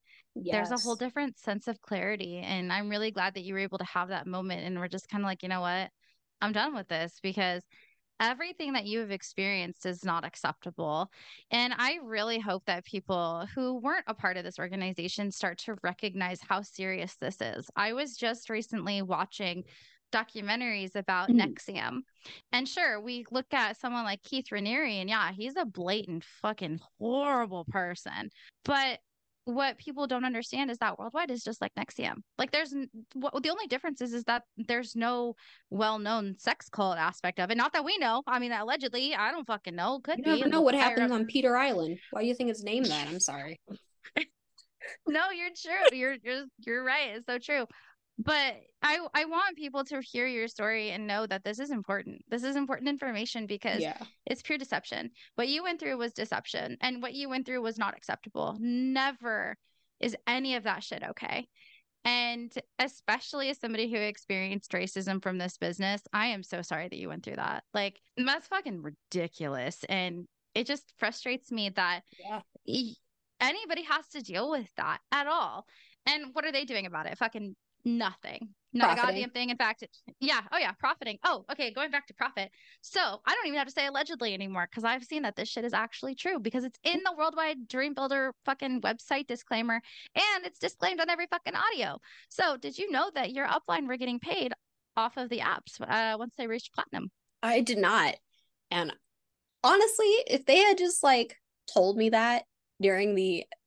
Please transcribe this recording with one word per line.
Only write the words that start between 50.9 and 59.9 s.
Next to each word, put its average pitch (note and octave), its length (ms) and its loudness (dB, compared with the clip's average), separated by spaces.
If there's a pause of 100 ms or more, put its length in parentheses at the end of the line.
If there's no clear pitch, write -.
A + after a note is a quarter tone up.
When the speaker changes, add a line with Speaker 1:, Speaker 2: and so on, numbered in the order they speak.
Speaker 1:
and G#3 160 -4
know G#3 180 0
that G3 180 -4
this G#3 160 -4
is C#4 120 -6
important. G3 560 -4
This A#3 160 -4
is C#4 120 -2
important C4+ 340 0
information A#3+ 560 -2
because G#3 360 -2
Speaker 2:
Yeah. D#3 160 -4 (280)
Speaker 1:
it's C4 160 -2
pure D4+ 160 0
deception. - 540 -4 (240)
What A#3+ 120 0
you D4 160 -2
went F4 160 -2
through C#4 180 -2
was A#3 160 -4
deception, - 680 -4
and B3 200 -2
what B3 120 -6
you C#4 160 -6
went C4 160 -2
through B3+ 160 -4
was A3+ 160 -4
not G#3 180 -2
acceptable. - 640 -4
Never A#3+ 960 0 (420)